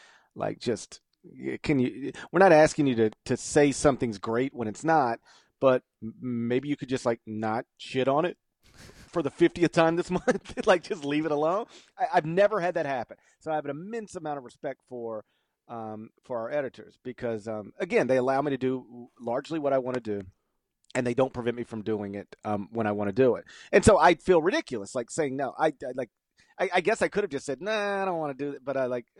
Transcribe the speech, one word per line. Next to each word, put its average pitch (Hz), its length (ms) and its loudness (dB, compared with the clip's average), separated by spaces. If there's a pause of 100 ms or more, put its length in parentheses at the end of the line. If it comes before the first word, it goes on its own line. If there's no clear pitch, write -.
(340)
Like, 104 240 -6
just, - 420 -6 (240)
y-, 131 380 -10
can 143 160 0
you, 127 340 -2 (180)
we're 180 100 2
not 190 120 8
asking 151 340 6
you 131 100 2
to, 110 140 4 (140)
to 127 120 0
say 147 360 4
something's 123 460 0
great 120 340 -2
when 117 160 -6
it's - 160 -8
not, 143 340 2 (420)
but 127 220 6 (200)
m-, 110 180 -12
maybe 123 480 -2
you 143 80 -2
could 127 140 -10
just, 131 160 -4
like, 117 200 0
not 110 380 -4 (140)
shit 127 280 -4
on 143 200 2
it - 100 -8 (720)
for 170 140 -2
the 139 80 -4
fiftieth 170 420 2
time 165 240 4
this 180 140 -4
<laughs> 180 160 -2
month." - 400 -2
Like, 185 160 4
just 165 220 -8
leave 147 200 0
it 156 80 -2
alone. 160 320 0 (340)
I, 190 60 -2 (100)
I've 165 120 2
never 196 340 2
had 175 140 0
that 160 120 -2
happen. 127 300 -6 (240)
So 160 100 -8
I 156 40 -2
have 151 100 -2
an 143 60 -6
immense 196 440 -10
amount 156 240 -8
of 127 60 -12
respect 131 440 -12
for, 113 360 -8 (440)
um, 110 420 -12 (120)
for 123 160 -8
our 113 120 -6
editors 135 520 -6
because, 113 460 -6
um, 107 320 -8
again, 185 280 0
they 131 100 4
allow 135 240 2
me 147 80 -2
to 135 80 -2
do 123 500 -6 (100)
largely 139 400 -4
what 143 140 0
I 135 60 4
wanna 127 220 -4
do, 104 220 -4 (760)
and 127 100 0
they 120 80 -2
don't 131 180 0
prevent 120 240 -4
me 120 80 -8
from 110 180 -10
doing 104 320 -4
it, - 300 -12
um, 104 260 -4
when 113 160 -2
I 104 60 0
wanna 104 200 -2
do 120 240 4
it. 85 80 -10 (280)
And 202 120 6
so 202 140 8
I 170 160 8
feel 170 280 4
ridiculous, 160 520 -2
like, 123 160 -6
saying 139 260 -4
no. 135 220 -4
I, 156 100 2
I, 135 260 -6
like, 127 160 -6 (460)
I, 185 180 -2
I 185 80 4
guess 214 200 0
I 170 60 2
could 202 160 -2
have 165 80 -6
just 135 140 -6
said, 135 140 -6
"Nah, 202 400 -2
I 196 40 -2
don't 175 160 -4
wanna 147 140 -4
do 143 160 -6
it," 135 140 -12
but 131 120 -4
I, 131 100 0
like, 123 200 -6 (140)